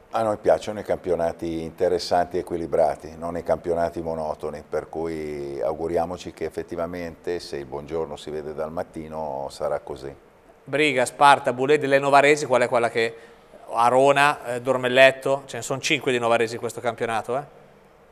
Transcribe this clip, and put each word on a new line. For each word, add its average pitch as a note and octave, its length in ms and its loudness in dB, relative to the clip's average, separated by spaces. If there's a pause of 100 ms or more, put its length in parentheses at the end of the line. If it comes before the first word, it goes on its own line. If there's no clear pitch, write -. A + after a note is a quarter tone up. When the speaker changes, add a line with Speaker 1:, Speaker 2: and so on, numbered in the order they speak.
(140)
Speaker 1:
A A2+ 100 0
noi G#2 140 0
piacciono F#2+ 420 2
i F#2+ 40 -8
campionati E2 760 -2
interessanti F2 760 0
e - 20 0
equilibrati, D#2+ 760 -2
non E2 220 -8
i E2 60 -6
campionati E2+ 580 -2
monotoni, D#2 680 -6
per D2 220 -6
cui D2+ 720 -8
auguriamoci E2 720 -4
che D#2+ 120 -8
effettivamente, E2+ 920 -8
se - 180 -10
il C#2+ 80 -10
buongiorno D2 520 -6
si - 140 -14
vede D2+ 240 -8
dal D#2 160 -8
mattino, D#2 800 -8
sarà D2 280 -4
così. C#2 340 -12 (500)
Speaker 2:
Briga, C3+ 420 0
Sparta, C#3 480 4
Boulé, C3+ 240 2
delle C#3 220 2
novaresi: C#3+ 480 4
qual B2 160 4
è A#2 40 4
quella A#2 220 2
che A#2 260 -2 (580)
Arona, C3 840 4
eh, A#2+ 60 -6
Dormelletto, C3+ 840 4
ce - 100 -12
ne A#2 80 -8
sono C3+ 160 -4
cinque C3+ 320 0
di A#2+ 80 2
novaresi A#2 360 2
in A2 40 -10
questo A#2 220 -8
campionato, A#2 560 -4
eh? D3 60 -4 (680)